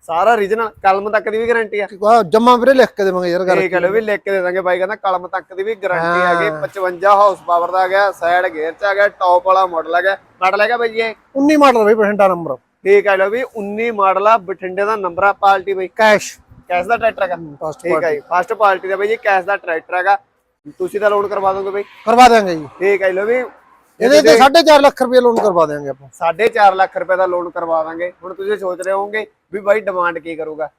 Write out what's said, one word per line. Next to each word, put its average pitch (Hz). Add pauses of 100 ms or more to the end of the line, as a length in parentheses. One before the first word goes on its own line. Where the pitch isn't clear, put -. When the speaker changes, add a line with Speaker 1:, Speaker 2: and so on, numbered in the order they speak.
Speaker 1:
ਸਾਰਾ 180
origignal, 214
ਕਲਮ 196
ਤੱਕ 208
ਦੀ 214
ਵੀ 233
ਗਾਰੰਟੀ 220
ਆ? 202 (180)
Speaker 2:
ਆਹ 220
ਜਮਾਂ 226
ਵੀਰੇ 254
ਲਿਖ 254
ਕੇ -
ਦੇਵਾਂਗੇ 180
ਯਾਰ 175
Speaker 1:
ਠੀਕ 185
ਆ, 180
Speaker 2:
ਗਾਰੰਟੀ। 185
Speaker 1:
ਲਓ 175
ਵੀ 214
ਲਿਖ 208
ਕੇ 202
ਦੇ 196
ਦਾਂਗੇ, 180
ਬਾਈ 180
ਕਹਿੰਦਾ 190
ਕਲਮ 185
ਤੱਕ 185
ਦੀ 185
ਵੀ 220
ਗਾਰੰਟੀ 180
ਆ 175
ਗਈ। 165
Speaker 2:
ਹਾਂ। 156
Speaker 1:
ਪਚਵੰਜਾ 185
ਹਾਰਸ 196
ਪਾਵਰ 175
ਦਾ 185
ਆ 185
ਗਿਆ, 196
ਸਾਈਡ 175
ਗੇਅਰ 160
'ਚ 160
ਆ 202
ਗਿਆ, 202
ਟੌਪ 180
ਵਾਲਾ 190
ਮਾਡਲ 165
ਆ 175
ਗਿਆ। 190 (260)
ਮਾਡਲ 190
ਹੈਗਾ 214
ਬਾਈ 233
ਜੀ 220
ਇਹ? 226 (220)
Speaker 2:
ਉੱਨੀ 294
ਮਾਡਲ 262
ਬਾਈ, 208
ਬਠਿੰਡਾ 208
ਨੰਬਰ। 165
Speaker 1:
ਠੀਕ 196
ਆ, 196
ਲਓ 190
ਵੀ 240
ਉੱਨੀ 214
ਮਾਡਲ 196
ਆ, 220
ਬਠਿੰਡੇ 185
ਦਾ 220
ਨੰਬਰ 180
ਆ, 202
ਪਾਲਟੀ 196
ਬਾਈ। 185
Speaker 2:
ਕੈਸ਼। 214 (300)
Speaker 1:
ਕੈਸ਼ 180
ਦਾ 233
ਟਰੈਕਟਰ 220
ਹੈਗਾ? 180
Speaker 2:
ਹੂੰ, 156
ਫਸਟ 156
Speaker 1:
ਠੀਕ 170
ਆ 160
ਜੀ, 147
Speaker 2:
ਪਾਰਟੀ। 175
Speaker 1:
ਫਸਟ 202
ਪਾਰਟੀ 196
ਦਾ 190
ਬਾਈ 202
ਜੀ, 226
ਕੈਸ਼ 190
ਦਾ 202
ਟਰੈਕਟਰ 170
ਹੈਗਾ। 190 (600)
ਤੁਸੀਂ 185
ਤਾਂ 208
ਲੋਨ 202
ਕਰਵਾ 196
ਦੋਗੇ 196
ਬਾਈ? 202
Speaker 2:
ਕਰਵਾ 233
ਦਿਆਂਗੇ 202
ਜੀ। 151 (100)
Speaker 1:
ਠੀਕ 190
ਆ 196
ਜੀ, 185
ਲਓ 185
ਵੀ 247 (560)
Speaker 2:
ਇਹਦੇ 254
ਤੇ 302
Speaker 1:
ਤੁਸੀਂ 226
Speaker 2:
ਸਾਢੇ 269
ਚਾਰ 294
ਲੱਖ 277
ਰੁਪਏ 254
ਲੋਨ 240
ਕਰਵਾ 180
ਦਿਆਂਗੇ 147
ਆਪਾਂ। 135
Speaker 1:
ਸਾਢੇ 170
ਚਾਰ 208
ਲੱਖ 190
ਰੁਪਏ 180
ਦਾ 185
ਲੋਨ 175
ਕਰਵਾ 165
ਦਾਂਗੇ। 165 (120)
ਹੁਣ 185
ਤੁਸੀਂ 196
ਸੋਚ 180
ਰਹੇ 185
ਹੋਵੋਗੇ 208 (260)
ਵੀ 196
ਬਾਈ 202
ਡਿਮਾਂਡ 180
ਕੀ 160
ਕਰੂਗਾ 156 (120)